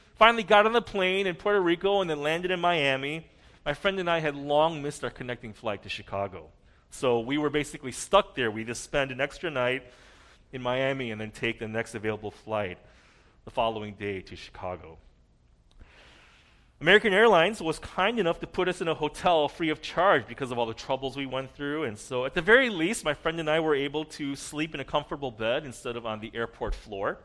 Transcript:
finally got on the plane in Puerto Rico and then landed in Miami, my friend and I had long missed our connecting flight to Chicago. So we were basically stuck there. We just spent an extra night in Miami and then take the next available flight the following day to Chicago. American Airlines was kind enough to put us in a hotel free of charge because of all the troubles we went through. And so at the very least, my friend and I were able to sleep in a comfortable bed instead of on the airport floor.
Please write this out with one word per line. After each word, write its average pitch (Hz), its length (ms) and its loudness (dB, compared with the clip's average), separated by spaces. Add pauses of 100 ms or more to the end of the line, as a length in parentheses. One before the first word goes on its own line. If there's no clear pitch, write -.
(160)
finally 226 260 6
got 208 240 6
on 220 60 0
the 233 100 2
plane 190 440 0
in 175 80 -2
Puerto 208 260 2
Rico 185 400 2
and 180 100 0
then 151 100 -4
landed 165 300 0
in 180 100 -2
Miami, 151 680 0 (380)
my - 100 -2
friend 196 240 -2
and 175 120 0
I 170 80 4
had 151 180 -2
long 147 460 2
missed 143 220 -8
our 120 60 -6
connecting 123 420 -10
flight 104 320 -6
to 104 40 -14
Chicago. 95 640 -8 (400)
So 123 300 2
we 131 180 -2
were 147 100 2
basically 139 440 -4
stuck - 420 2
there. 120 160 0
We 110 140 -6
just 113 180 -10
spent 135 300 -2
an 127 80 -6
extra 147 300 -6
night 131 340 -2 (680)
in 127 80 -10
Miami 131 500 -2
and 107 100 -8
then 107 100 -8
take 113 300 -4
the 110 80 -6
next 113 260 -6
available 104 360 -4
flight 104 460 -6 (680)
the 120 60 -18
following 110 440 -2
day 101 260 -6
to - 160 -16
Chicago. 87 600 -12 (1800)
American 190 340 6
Airlines 208 480 6
was 160 160 -2
kind 220 400 -2
enough 170 220 0
to - 60 -10
put 185 220 -2
us 180 120 -2
in 170 80 -2
a 156 60 2
hotel 151 540 2
free 160 220 -2
of 147 100 -4
charge 165 460 4
because 120 240 -8
of 120 80 -4
all 120 80 2
the 110 80 -4
troubles 131 420 -4
we 139 100 -4
went 131 280 -6
through. 147 300 -4
And 104 140 -6
so 127 280 -4
at 135 80 -8
the 175 80 0
very 233 260 8
least, 190 360 -2
my 151 100 0
friend 165 260 -4
and 156 80 -4
I 156 120 2
were 156 140 2
able 139 300 -2
to 139 320 -8
sleep 156 380 -6
in 147 60 -8
a 131 40 -10
comfortable 143 460 -4
bed 113 340 -2
instead 120 320 -8
of 117 80 -10
on 110 160 -6
the 110 140 -12
airport 113 400 -6
floor. 107 500 -6